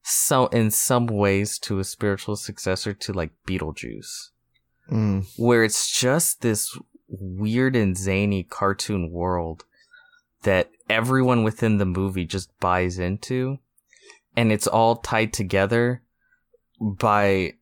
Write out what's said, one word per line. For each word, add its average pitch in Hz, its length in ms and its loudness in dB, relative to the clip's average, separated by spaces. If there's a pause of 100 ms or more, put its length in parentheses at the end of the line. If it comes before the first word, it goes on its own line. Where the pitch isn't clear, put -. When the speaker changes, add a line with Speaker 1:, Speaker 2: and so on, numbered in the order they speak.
Speaker 1:
so, - 440 2
in 113 240 2
some 120 360 2
ways, 101 520 0
to 98 200 -4
a 95 40 -2
spiritual 101 520 -4
successor 95 580 -6
to, - 200 -8
like, 85 180 -4 (160)
Beetlejuice, 76 840 -8 (600)
Speaker 2:
Mm. 101 340 0 (120)
Speaker 1:
where 117 260 6
it's - 360 0
just 139 420 0
this 110 340 -2 (320)
weird 107 680 -2
and 98 220 2
zany 98 460 0
cartoon 98 680 -2
world 85 520 -4 (800)
that 92 280 2 (180)
everyone 123 540 2
within 110 340 0
the 101 80 2
movie 92 400 -2
just 95 240 -6 (100)
buys 90 380 0
into, 127 600 -4 (800)
and 113 160 4
it's 104 140 0
all 113 300 4
tied 113 380 -2
together 113 680 0 (800)
by 101 840 2